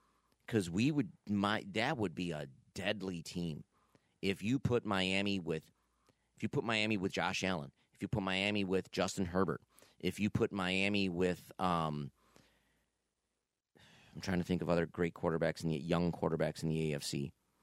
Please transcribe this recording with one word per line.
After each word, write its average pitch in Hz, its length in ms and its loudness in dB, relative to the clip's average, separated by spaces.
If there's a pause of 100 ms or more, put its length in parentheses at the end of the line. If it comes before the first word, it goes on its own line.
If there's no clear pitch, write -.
(460)
'Cause 98 220 0
we 107 220 2
would, 143 200 0 (160)
my, 101 460 2
that 135 240 0
would 95 180 0
be 87 160 -4
a 76 180 -6 (260)
deadly 95 480 -4
team. 82 420 -6 (560)
If 95 220 -2
you 120 160 2
put 120 260 0
Miami 98 560 2
with, 80 320 -4 (640)
if - 60 -16
you 110 80 -2
put 139 140 -2
Miami 110 340 2
with 95 140 0
Josh 90 300 -2
Allen, 87 300 -2 (220)
if - 80 -12
you 101 60 -4
put 107 140 -2
Miami 98 400 2
with 92 300 0
Justin 92 320 0
Herbert, 87 380 0 (360)
if 92 220 -2
you 104 80 2
put - 240 0
Miami 95 560 2
with, 90 500 0
um, 80 520 0 (2000)
I'm 80 60 -12
trying 95 160 0
to 87 80 2
think 87 160 2
of 80 80 -4
other 85 160 4
great 85 300 -2
quarterbacks 82 500 0
in 82 60 0
the, 78 80 0
young 85 340 2
quarterbacks 80 500 0
in 82 60 0
the 78 240 0
A 71 40 -2
F 69 80 -6
C. 69 280 -4 (300)